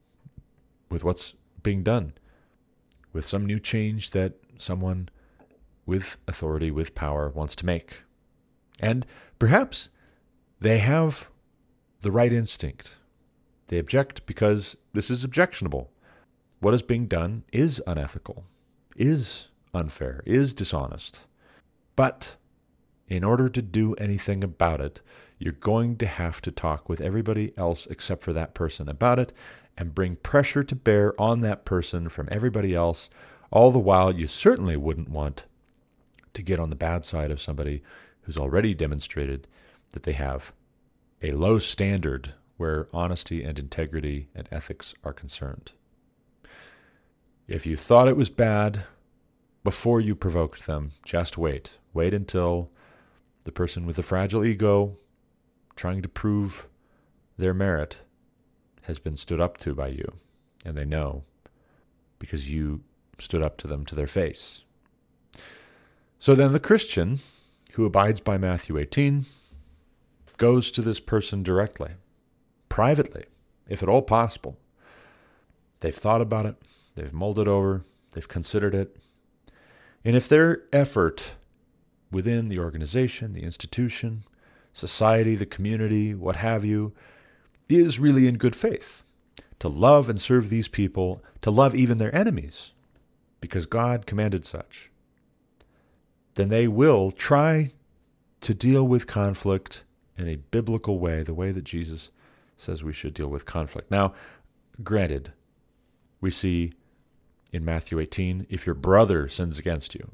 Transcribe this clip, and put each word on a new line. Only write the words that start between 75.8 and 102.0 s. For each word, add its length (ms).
They've 140
thought 260
about 260
it, 100
they've 160
mulled 260
it 80
over, 380
they've 140
considered 480
it. 220
And 120
if 120
their 340
effort 600
within 380
the 100
organization, 760
the 80
institution, 800
society, 640
the 100
community, 680
what 220
have 280
you, 300
is 300
really 280
in 120
good 180
faith, 460
to 100
love 400
and 120
serve 280
these 200
people, 540
to 80
love 240
even 240
their 160
enemies, 580
because 260
God 400
commanded 400
such, 440
then 120
they 180
will 440
try 640
to 140
deal 320
with 200
conflict 800
in 120
a 80
biblical 640
way, 240
the 120
way 180
that 120
Jesus 460